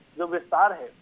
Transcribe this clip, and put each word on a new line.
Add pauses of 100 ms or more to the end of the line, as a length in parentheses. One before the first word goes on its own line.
(180)
जो
विस्तार
है